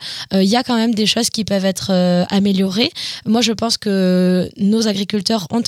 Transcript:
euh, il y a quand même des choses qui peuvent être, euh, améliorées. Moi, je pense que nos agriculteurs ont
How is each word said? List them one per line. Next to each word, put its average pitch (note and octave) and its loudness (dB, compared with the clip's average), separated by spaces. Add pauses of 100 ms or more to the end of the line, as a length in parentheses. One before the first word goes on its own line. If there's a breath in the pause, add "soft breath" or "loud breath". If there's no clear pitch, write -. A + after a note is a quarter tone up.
(340 loud breath)
euh, F#3+ 4
il F#3+ 4
y G#3+ 2
a B3 2
quand A#3+ 0
même A3+ 2
des G#3 0
choses A3 0
qui A3 -4
peuvent F#3+ -2
être, F#3+ -2
euh, F3+ 2
améliorées. G3 0 (340 loud breath)
Moi, A3+ 2
je A#3 0
pense A3+ -2
que F#3 2
nos A3 2
agriculteurs G3+ -2
ont A#3 0